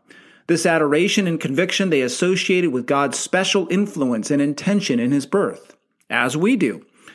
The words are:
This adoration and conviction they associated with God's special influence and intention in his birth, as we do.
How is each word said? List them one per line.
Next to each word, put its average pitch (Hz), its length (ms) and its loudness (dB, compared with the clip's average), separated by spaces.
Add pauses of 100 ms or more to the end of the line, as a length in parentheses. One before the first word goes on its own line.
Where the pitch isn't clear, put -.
(480)
This 170 180 2
adoration 165 600 2
and 165 120 -2
conviction 180 500 -2
they 143 120 2
associated 180 720 0
with 123 160 -4
God's 143 320 0
special 190 500 0
influence 147 640 -2
and 143 100 2
intention 147 580 0
in 123 120 0
his 139 140 0
birth, - 500 -4 (340)
as 123 280 0
we 214 180 2
do. 131 300 -2 (280)